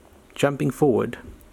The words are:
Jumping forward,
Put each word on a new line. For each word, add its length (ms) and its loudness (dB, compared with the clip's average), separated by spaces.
Jumping 380 0
forward, 480 2